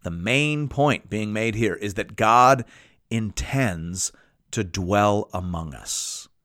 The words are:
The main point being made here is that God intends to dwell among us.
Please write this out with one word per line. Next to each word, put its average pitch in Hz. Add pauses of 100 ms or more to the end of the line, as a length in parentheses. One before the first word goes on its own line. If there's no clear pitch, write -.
The 87
main 139
point 139
being 107
made 110
here 107
is 101
that 101
God 123 (460)
intends 101 (380)
to 110
dwell 101
among 85
us. - (160)